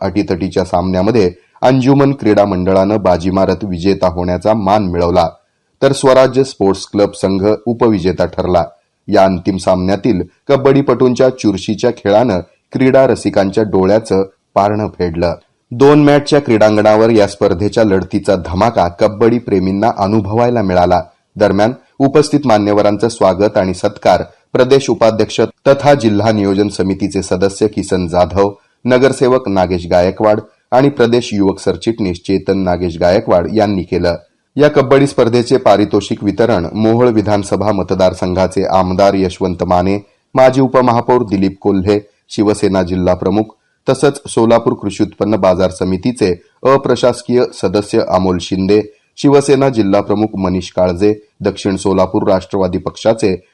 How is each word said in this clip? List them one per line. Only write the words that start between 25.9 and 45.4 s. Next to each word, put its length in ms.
जिल्हा 380
नियोजन 360
समितीचे 540
सदस्य 460
किसन 400
जाधव, 440
नगरसेवक 640
नागेश 420
गायकवाड 480
आणि 180
प्रदेश 440
युवक 260
सरचिटणीस 580
चेतन 400
नागेश 400
गायकवाड 560
यांनी 300
केलं. 320
या 140
कबड्डी 380
स्पर्धेचे 500
पारितोषिक 640
वितरण 500
मोहोळ 340
विधानसभा 640
मतदारसंघाचे 920
आमदार 480
यशवंत 500
माने, 340
माजी 260
उपमहापौर 600
दिलीप 380
कोल्हे, 380
शिवसेना 540
जिल्हा 320
प्रमुख 280
तसंच 380
सोलापूर 460
कृषी 300
उत्पन्न 320
बाजार 340